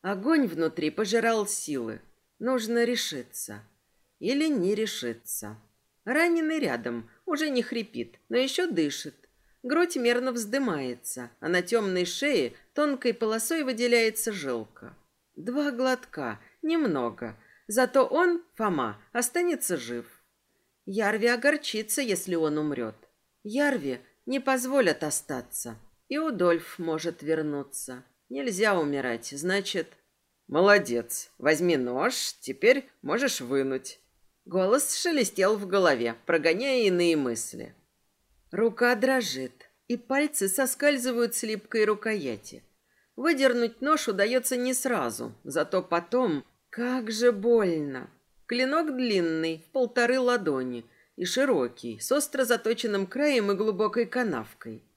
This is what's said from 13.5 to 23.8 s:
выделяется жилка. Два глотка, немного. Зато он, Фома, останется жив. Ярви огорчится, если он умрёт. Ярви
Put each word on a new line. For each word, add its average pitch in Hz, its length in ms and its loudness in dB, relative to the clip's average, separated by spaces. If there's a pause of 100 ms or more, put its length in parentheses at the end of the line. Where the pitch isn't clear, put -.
выделяется 233 680 2
жилка. 135 640 -8 (420)
Два 269 340 -2
глотка, 240 680 -4 (240)
немного. 139 760 -2 (300)
Зато 254 380 2
он, 339 380 2 (120)
Фома, 143 460 -2 (120)
останется 254 640 -2
жив. 120 300 -8 (800)
Ярви 208 440 0
огорчится, 247 760 0
если 185 320 -2
он 156 240 0
умрёт. 131 380 -4 (460)
Ярви 208 580 -2 (260)